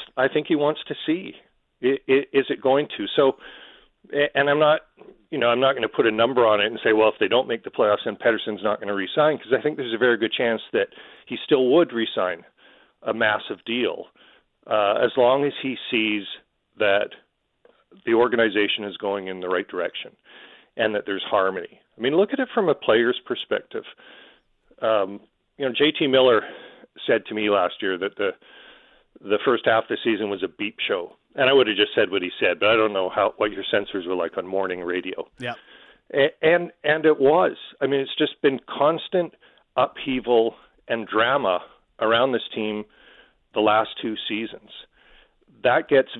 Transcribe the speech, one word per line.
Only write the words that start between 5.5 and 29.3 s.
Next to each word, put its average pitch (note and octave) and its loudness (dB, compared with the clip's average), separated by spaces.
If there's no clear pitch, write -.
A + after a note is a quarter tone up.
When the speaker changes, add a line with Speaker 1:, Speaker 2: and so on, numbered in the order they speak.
Speaker 1:
not C3+ 4
gonna A#2 -4
put B2 0
a A2 6
number A#2 4
on G#2+ 4
it G#2 2
and A2+ -6
say, A2+ 4
"Well, G#2+ 6
if G#2 2
they G2+ 0
don't A#2 2
make A#2 -6
the - -12
playoffs, G#2 0
then G#2 -6
Pettersson's G#2+ -2
not G#2 -2
gonna G2+ -6
re-sign," C#3+ 0
'cause A2 -6
I B2+ 2
think D3+ -4
there's A#2+ -6
a A2 -6
very A#2 2
good A2 -2
chance A#2 -2
that G2+ 0
he B2 -10
still C3 2
would C#3+ 4
re-sign G2 -4
a A2+ -4
massive G#2+ -2
deal, A2+ -4
uh, G#2+ 0
as A#2 0
long C3 4
as C#3 -4
he C3 -6
sees G#2+ -2
that G#2 0
the A2+ 0
organization A2+ 2
is F#2+ -12
going G2 -6
in F#2 -10
the F2+ -8
right F#2 -2
direction - -8
and A2 -2
that G#2 -4
there's G2 -6
harmony. F#2+ -2
I - -20
mean, C3+ 0
look G#3+ 2
at C4+ -4
it C4 -4
from G3 0
a C#3+ 2
player's A#2 2
perspective. - -6
Um, G#2 0
you C#3 -4
know, B2 -2
J D3 2
T D3+ -2
Miller B2+ 4
said A2+ 0
to A2 -10
me G#2+ -2
last F#2 0
year F#2+ -2
that G2 -6
the, G2+ -2
the G2+ 0